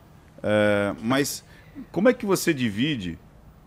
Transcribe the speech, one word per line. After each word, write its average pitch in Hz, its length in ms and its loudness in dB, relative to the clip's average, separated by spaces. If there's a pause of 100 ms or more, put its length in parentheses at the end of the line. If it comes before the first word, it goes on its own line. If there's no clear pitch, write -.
(440)
é... 104 580 2
mas 135 420 -2 (480)
como 190 180 2
é 247 40 4
que 240 120 -8
você 180 280 0
divide? 113 640 -2 (500)